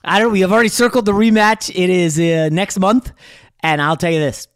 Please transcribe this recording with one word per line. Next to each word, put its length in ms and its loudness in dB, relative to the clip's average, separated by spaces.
I 140 0
don't, 120 2
we 100 0
have 120 2
already 160 2
circled 380 0
the 60 0
rematch. 600 2
It 140 0
is, 320 0
uh, 320 0
next 260 -4
month. 340 0
And 200 -2
I'll 160 -2
tell 140 -2
you 100 0
this 360 -6